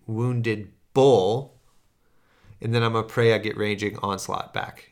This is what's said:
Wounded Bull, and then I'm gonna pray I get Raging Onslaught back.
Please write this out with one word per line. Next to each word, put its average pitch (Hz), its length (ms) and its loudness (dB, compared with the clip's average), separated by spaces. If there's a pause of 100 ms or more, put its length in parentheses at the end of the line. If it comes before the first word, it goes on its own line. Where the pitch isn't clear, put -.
Wounded 113 640 -4 (220)
Bull, 127 640 4 (1000)
and 113 120 -4
then 117 120 2
I'm 117 80 0
gonna 110 160 -2
pray 113 260 4
I 107 40 2
get 104 180 -6
Raging 104 480 -2
Onslaught 98 500 -6
back. - 380 -10